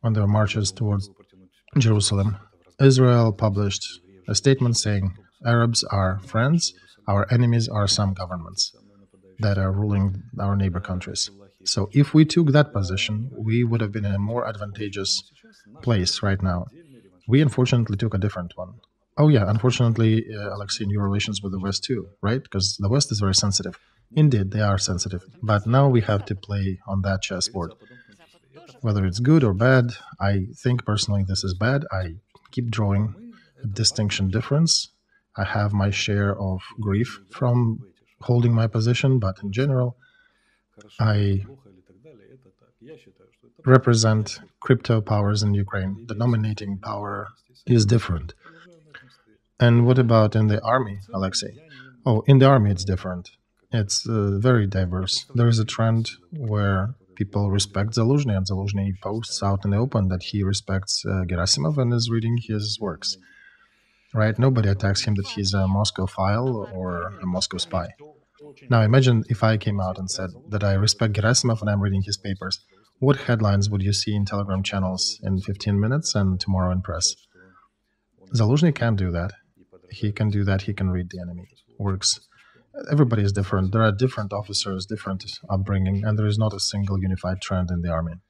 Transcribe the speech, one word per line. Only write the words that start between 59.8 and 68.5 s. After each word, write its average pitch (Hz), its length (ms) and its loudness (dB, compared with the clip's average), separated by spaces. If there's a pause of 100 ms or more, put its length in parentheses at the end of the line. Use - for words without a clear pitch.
that 90 220 -2
he 101 120 -2
respects, 95 640 -4
uh, 95 240 -2
Gerasimov 139 480 -2
and 120 140 0
is 117 180 -2
reading 117 280 -2 (120)
his 104 300 -6
works. 95 380 -8 (960)
Right? 110 220 2 (100)
Nobody 117 220 2
attacks 98 360 0
him 104 140 0
that 95 100 -6
he's 98 260 -4
a 95 140 2
Moscow 95 380 -2
file 104 440 -2 (280)
or 92 100 -6 (360)
a - 20 -4
Moscow 92 320 -4
spy. 85 300 -6 (800)